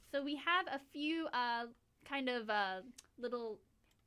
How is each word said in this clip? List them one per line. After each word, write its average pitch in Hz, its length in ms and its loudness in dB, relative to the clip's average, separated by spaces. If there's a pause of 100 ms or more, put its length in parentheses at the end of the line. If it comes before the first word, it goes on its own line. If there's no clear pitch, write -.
(120)
So 285 120 0
we 285 140 -2
have 349 300 4
a 269 120 -2 (140)
few, 311 400 0
uh, 240 320 2 (400)
kind 269 240 0
of, 233 200 0
uh, 196 320 2 (360)
little 233 420 -4 (480)